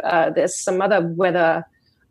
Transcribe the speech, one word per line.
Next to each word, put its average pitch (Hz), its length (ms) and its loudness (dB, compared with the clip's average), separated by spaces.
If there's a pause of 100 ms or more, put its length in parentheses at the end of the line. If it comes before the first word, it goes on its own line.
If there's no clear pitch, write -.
uh, 160 240 2
there's 160 280 -2
some 190 240 -2
other 196 240 2
weather, 170 600 0 (460)